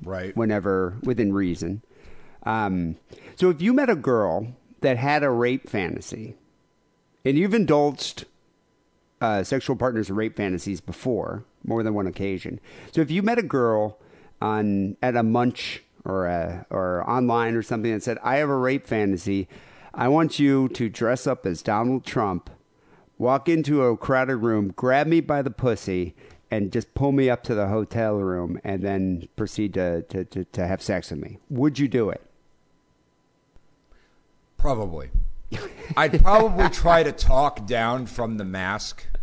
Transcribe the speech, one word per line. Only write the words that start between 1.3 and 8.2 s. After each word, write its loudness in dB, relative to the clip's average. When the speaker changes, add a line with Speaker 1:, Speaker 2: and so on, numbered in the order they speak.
Speaker 2:
reason. -2
Um, -2
so 2
if 0
you 2
met 2
a 2
girl 0
that 2
had 0
a 2
rape 0
fantasy, -6
and 2
you've 2
indulged, 0